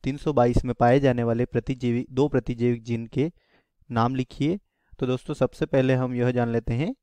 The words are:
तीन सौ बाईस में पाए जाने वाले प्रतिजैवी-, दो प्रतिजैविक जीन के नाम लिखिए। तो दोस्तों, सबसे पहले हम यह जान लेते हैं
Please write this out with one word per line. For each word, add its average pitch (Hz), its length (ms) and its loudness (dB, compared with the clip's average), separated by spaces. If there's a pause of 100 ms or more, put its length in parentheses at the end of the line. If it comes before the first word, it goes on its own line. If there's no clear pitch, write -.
तीन 135 120 -4
सौ 151 160 -4
बाईस 123 320 2
में 123 100 -4
पाए 123 260 4
जाने 123 220 2
वाले 117 220 0
प्रतिजैवी-, 123 680 -4
दो 135 180 0
प्रतिजैविक 120 540 -2
जीन 113 240 -6
के 143 260 -2 (580)
नाम 123 240 0
लिखिए। 147 460 -4 (380)
तो 135 80 -2
दोस्तों, 131 280 -4
सबसे 135 320 -2
पहले 131 280 2
हम 127 200 -2
यह 123 160 0
जान 120 180 0
लेते 117 260 -2
हैं 170 280 -4